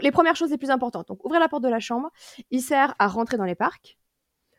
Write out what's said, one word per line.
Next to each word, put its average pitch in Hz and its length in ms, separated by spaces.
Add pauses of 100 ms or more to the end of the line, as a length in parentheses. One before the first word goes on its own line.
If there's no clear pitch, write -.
les 277 100
premières 330 240
choses 330 160
les 294 60
plus 269 140
importantes. 247 380
Donc, 190 160
ouvrir 320 160
la 320 80
porte 294 140
de 254 60
la 226 100
chambre. 240 300 (400)
Il 254 120
sert 277 360
à 208 100
rentrer 233 300
dans 196 80
les 180 100
parcs. - 440 (600)